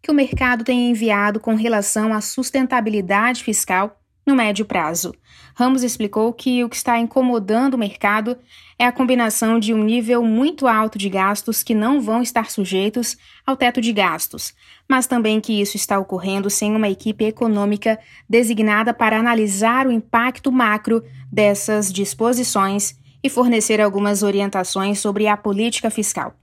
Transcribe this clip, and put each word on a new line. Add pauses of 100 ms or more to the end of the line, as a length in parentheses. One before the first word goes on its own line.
que
o
mercado
tem
enviado
com
relação
à
sustentabilidade
fiscal (240)
no
médio
prazo. (440)
Ramos
explicou
que
o
que
está
incomodando
o
mercado (400)
é
a
combinação
de
um
nível
muito
alto
de
gastos
que
não
vão
estar
sujeitos (280)
ao
teto
de
gastos, (340)
mas
também
que
isso
está
ocorrendo
sem
uma
equipe
econômica (300)
designada
para
analisar
o
impacto
macro (300)
dessas
disposições (280)
e
fornecer
algumas
orientações
sobre
a
política
fiscal.